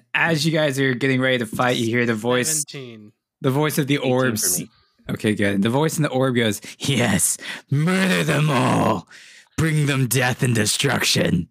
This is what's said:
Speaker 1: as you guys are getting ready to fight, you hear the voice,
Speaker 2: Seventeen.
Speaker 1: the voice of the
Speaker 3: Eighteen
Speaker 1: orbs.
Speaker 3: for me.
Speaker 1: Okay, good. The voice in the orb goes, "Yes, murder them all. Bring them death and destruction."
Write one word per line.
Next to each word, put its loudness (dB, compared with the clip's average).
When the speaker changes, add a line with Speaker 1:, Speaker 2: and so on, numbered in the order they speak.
Speaker 1:
as 0
you 2
guys 0
are 2
getting 0
ready 2
to -2
fight, 0
you -2
hear 0
the 0
voice, 0
Speaker 2:
Seventeen. -16
Speaker 1:
the 2
voice 0
of 0
the 0
Speaker 3:
Eighteen 0
Speaker 1:
orbs. 0
Speaker 3:
for -6
me. -14
Speaker 1:
Okay, -2
good. 0
The 2
voice 0
in 0
the -2
orb 0
goes, 0
"Yes, 0
murder 0
them 2
all. 0
Bring 2
them 2
death 0
and 2
destruction." 0